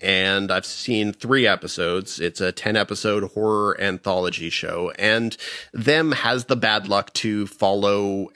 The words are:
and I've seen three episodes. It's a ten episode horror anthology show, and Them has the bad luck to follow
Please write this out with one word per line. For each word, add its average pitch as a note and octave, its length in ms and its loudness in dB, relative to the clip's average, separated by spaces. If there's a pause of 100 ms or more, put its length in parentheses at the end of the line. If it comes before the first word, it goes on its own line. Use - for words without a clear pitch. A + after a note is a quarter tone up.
and F#2+ 520 2
I've F#2 140 0
seen G#2+ 460 -2
three B2 360 2
episodes. F#2 720 -2
It's E2+ 200 -4
a F2+ 120 0
ten G#2+ 240 -2
episode G#2 560 0
horror G#2+ 480 0
anthology F2+ 720 -2
show, E2+ 480 -4
and A2 380 2 (360)
Them D3 400 2
has B2 320 0
the C3+ 100 0
bad G#2+ 320 2
luck G2 280 0
to G#2 340 -2
follow G2+ 880 2